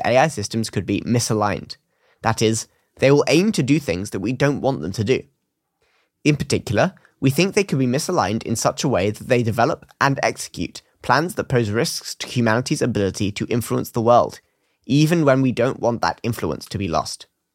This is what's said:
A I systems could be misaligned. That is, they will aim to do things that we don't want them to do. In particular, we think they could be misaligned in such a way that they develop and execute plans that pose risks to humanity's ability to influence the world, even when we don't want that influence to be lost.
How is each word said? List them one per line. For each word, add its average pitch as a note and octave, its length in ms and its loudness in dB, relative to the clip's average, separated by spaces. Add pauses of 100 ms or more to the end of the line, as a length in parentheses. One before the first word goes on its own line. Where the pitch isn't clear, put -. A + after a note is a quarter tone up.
A A#2 120 2
I D3 120 6
systems A2 400 -6
could G2 160 -6
be G2+ 160 0
misaligned. G#2+ 760 -2 (460)
That A2+ 200 0
is, A2+ 260 2 (320)
they C3 120 6
will C#3+ 160 4
aim F3 260 4
to D#3+ 100 0
do C3+ 160 2
things F#2+ 320 -6
that G2 100 -6
we G2+ 100 -2
don't C#3 300 0
want C3 200 -2
them E2 120 -6
to A2 100 -2
do. A2+ 200 0 (1000)
In C#3+ 140 2
particular, A#2 560 0 (260)
we C3+ 100 2
think F3 240 2
they G3+ 120 2
could D3 140 -2
be C3 60 2
misaligned A#2+ 580 0
in A2+ 120 -4
such - 300 -2
a D3+ 40 0
way G2+ 200 2
that - 180 -8
they B2 160 2
develop A2+ 420 0 (140)
and C#3 240 2
execute - 580 -6 (200)
plans D3 340 0
that - 140 -4
pose A#2+ 200 0
risks - 460 -4
to - 120 -12
humanity's A#2+ 540 0
ability G2+ 520 0
to - 140 -6
influence A#2+ 440 -4
the A#2+ 100 -2
world, A2 380 4 (460)
even D#3 380 2
when C3+ 180 4
we C3 120 2
don't A#2+ 260 -2
want A#2 220 -2
that - 220 -2
influence G#2+ 420 -4
to - 120 -8
be F#2+ 120 -4
lost. - 380 -4 (280)